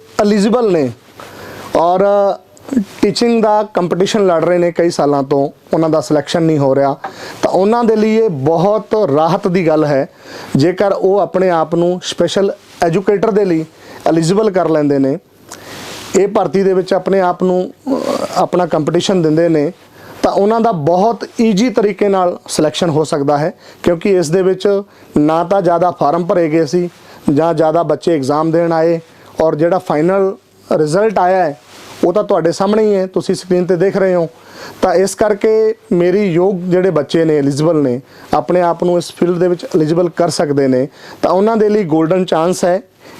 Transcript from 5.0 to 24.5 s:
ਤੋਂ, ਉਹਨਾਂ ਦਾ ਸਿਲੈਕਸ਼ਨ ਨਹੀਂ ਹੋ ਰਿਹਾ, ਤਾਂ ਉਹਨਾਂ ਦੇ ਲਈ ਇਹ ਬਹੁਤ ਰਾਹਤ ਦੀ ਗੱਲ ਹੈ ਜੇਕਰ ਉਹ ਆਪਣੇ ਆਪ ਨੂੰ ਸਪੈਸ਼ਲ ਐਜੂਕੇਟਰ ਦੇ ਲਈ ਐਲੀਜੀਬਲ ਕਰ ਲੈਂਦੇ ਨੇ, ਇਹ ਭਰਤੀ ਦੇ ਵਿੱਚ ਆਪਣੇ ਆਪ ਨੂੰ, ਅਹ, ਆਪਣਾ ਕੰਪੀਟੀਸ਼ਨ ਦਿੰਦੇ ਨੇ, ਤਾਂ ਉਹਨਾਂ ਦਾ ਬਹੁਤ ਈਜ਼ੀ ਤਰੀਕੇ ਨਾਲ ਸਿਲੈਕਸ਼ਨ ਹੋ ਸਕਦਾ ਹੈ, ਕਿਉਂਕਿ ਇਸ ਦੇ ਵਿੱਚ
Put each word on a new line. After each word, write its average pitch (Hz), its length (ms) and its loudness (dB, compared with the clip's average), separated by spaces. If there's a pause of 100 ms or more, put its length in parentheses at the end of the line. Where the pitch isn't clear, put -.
ਤੋਂ, 139 260 0 (240)
ਉਹਨਾਂ 165 160 0
ਦਾ 156 120 0
ਸਿਲੈਕਸ਼ਨ 151 420 -2
ਨਹੀਂ 160 140 2
ਹੋ 139 180 2
ਰਿਹਾ, 139 220 0 (440)
ਤਾਂ - 100 0
ਉਹਨਾਂ 220 320 2
ਦੇ 226 120 2
ਲਈ 214 200 2
ਇਹ 220 140 2
ਬਹੁਤ 175 840 0
ਰਾਹਤ 170 320 0
ਦੀ 175 200 0
ਗੱਲ 156 180 2
ਹੈ 147 240 0 (460)
ਜੇਕਰ 180 360 2
ਉਹ 196 280 2
ਆਪਣੇ 185 300 0
ਆਪ 165 260 0
ਨੂੰ 175 280 0
ਸਪੈਸ਼ਲ 190 500 -2 (300)
ਐਜੂਕੇਟਰ 196 480 0
ਦੇ 202 140 2
ਲਈ 160 200 0 (420)
ਐਲੀਜੀਬਲ 185 440 2
ਕਰ 175 180 0
ਲੈਂਦੇ 147 300 2
ਨੇ, 135 180 0 (1000)
ਇਹ 196 80 2
ਭਰਤੀ 190 360 0
ਦੇ 190 100 2
ਵਿੱਚ 185 200 0
ਆਪਣੇ 185 260 0
ਆਪ 180 240 0
ਨੂੰ, 180 300 -2 (140)
ਅਹ, 262 100 -2 (380)
ਆਪਣਾ 175 300 0
ਕੰਪੀਟੀਸ਼ਨ 170 560 0
ਦਿੰਦੇ 160 280 2
ਨੇ, 156 220 0 (520)
ਤਾਂ 185 80 2
ਉਹਨਾਂ 214 300 2
ਦਾ 226 100 2
ਬਹੁਤ 180 540 0 (160)
ਈਜ਼ੀ 226 280 2
ਤਰੀਕੇ 208 380 0
ਨਾਲ 185 400 0
ਸਿਲੈਕਸ਼ਨ 156 420 0
ਹੋ 156 140 0
ਸਕਦਾ 143 340 0
ਹੈ, 160 160 -2 (300)
ਕਿਉਂਕਿ 175 340 0
ਇਸ 160 120 0
ਦੇ 185 120 0
ਵਿੱਚ 190 400 0 (360)